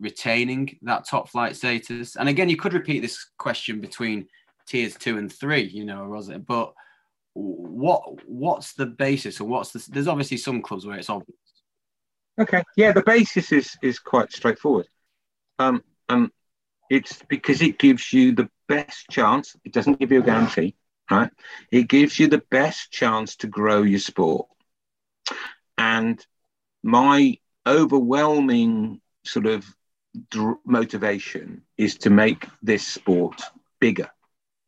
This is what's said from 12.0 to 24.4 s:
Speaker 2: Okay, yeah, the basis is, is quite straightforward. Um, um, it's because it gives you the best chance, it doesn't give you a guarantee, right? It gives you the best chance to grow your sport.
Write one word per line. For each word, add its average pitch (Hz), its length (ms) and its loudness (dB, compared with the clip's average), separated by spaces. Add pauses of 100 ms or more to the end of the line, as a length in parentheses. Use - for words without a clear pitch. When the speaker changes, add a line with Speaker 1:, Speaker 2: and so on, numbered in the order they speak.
Speaker 2:
Okay, 180 240 0 (120)
yeah, 208 140 6
the 190 120 4
basis 220 500 2
is, 139 280 0
is 127 200 -2
quite - 320 0
straightforward. 113 560 -2 (720)
Um, 127 240 0 (240)
um, 120 240 2 (580)
it's - 380 -2
because 139 340 -2
it 156 160 0
gives 131 340 4
you 127 200 6
the 113 160 0 (200)
best - 420 -6
chance, 123 540 0
it - 80 -20
doesn't 139 260 2
give 127 120 0
you 131 100 6
a - 20 4
guarantee, 113 520 0 (360)
right? 110 200 2 (400)
It 120 180 4
gives 147 300 4
you 156 100 6
the 147 220 2
best 147 400 0
chance 110 460 -2
to - 100 -10
grow 104 360 2
your 98 160 4
sport. 80 500 -2 (1300)